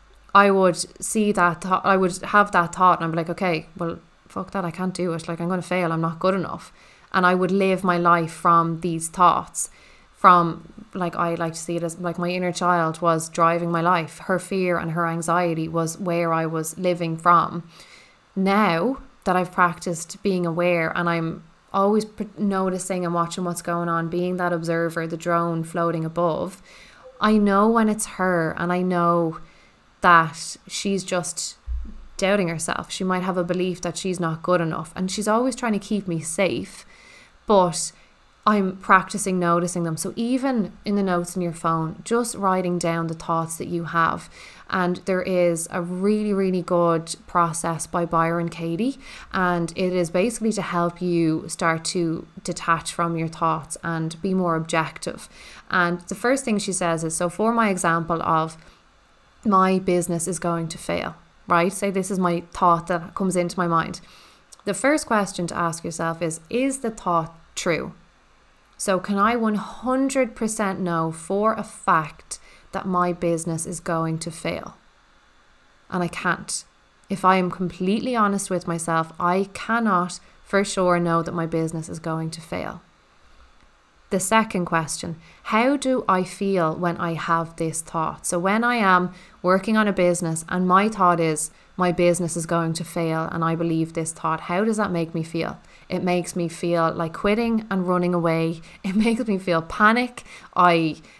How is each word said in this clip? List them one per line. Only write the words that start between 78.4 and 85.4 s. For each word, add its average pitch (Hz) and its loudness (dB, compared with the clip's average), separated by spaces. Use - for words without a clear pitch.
with 175 -2
myself, 165 -2
I 185 2
cannot 202 0
for 196 2
sure 180 2
know 165 2
that 165 -4
my 165 -2
business 160 -2
is 170 -10
going 160 -4
to 160 -12
fail. - -8
The 190 0
second 214 0
question, 165 -4